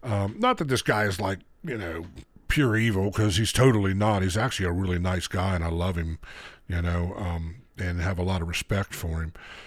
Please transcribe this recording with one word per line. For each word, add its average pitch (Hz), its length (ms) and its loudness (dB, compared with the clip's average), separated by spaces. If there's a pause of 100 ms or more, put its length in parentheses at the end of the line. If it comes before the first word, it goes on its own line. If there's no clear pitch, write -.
Um, 101 380 0
not 247 180 2
that 170 80 -2
this 127 160 0
guy 107 220 2
is, 95 160 -2
like, 98 180 -2 (240)
you 131 160 -6
know, 82 280 -8 (420)
pure 123 280 4
evil, 104 360 2
'cause 104 240 2
he's 107 160 2
totally 107 420 6
not. 104 280 2
He's 95 140 0
actually 110 300 0
a 85 60 0
really 90 260 0
nice 90 300 0
guy, 95 260 0
and 85 80 0
I 82 60 -2
love 87 280 -2
him, 82 220 -4 (480)
you 87 160 -2
know, 87 340 0
um, 85 400 -4 (220)
and 87 220 -2
have 87 180 0
a 90 60 0
lot 92 180 0
of 82 60 -4
respect 98 440 -2
for 82 300 -4
him. 80 100 -6 (340)